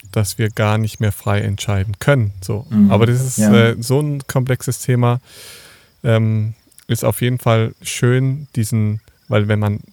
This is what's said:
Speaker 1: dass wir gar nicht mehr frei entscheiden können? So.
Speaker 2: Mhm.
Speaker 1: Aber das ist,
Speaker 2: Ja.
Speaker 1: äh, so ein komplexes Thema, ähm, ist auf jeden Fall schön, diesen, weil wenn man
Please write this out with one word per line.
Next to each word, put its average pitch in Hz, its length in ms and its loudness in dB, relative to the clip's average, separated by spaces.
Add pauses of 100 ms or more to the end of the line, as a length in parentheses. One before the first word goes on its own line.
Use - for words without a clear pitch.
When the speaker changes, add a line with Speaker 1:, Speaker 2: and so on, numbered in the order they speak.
(120)
Speaker 1:
dass 107 260 -2
wir 110 120 -2
gar 107 260 0
nicht 110 240 -4
mehr 107 120 0
frei 101 280 -4
entscheiden 101 580 -4
können? 123 340 0 (100)
So. 107 260 -8
Speaker 2:
Mhm. 202 220 4
Speaker 1:
Aber 113 160 4
das 123 180 0
ist, 131 140 -4
Speaker 2:
Ja. 107 160 4 (160)
Speaker 1:
äh, 113 120 -4
so 131 180 0
ein 147 260 -4
komplexes 127 540 -4
Thema, 123 400 0 (840)
ähm, 110 500 0 (340)
ist 117 160 -2
auf 117 180 0
jeden 123 160 0
Fall 113 440 2
schön, 131 720 -2
diesen, 107 460 -2 (280)
weil 107 200 2
wenn 107 100 0
man 104 220 -2 (120)